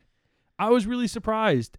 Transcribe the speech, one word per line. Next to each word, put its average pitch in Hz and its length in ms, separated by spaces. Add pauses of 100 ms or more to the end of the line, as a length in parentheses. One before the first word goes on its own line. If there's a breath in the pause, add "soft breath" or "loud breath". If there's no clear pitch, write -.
(580 loud breath)
I 214 120
was 233 160
really 247 200
surprised. 214 720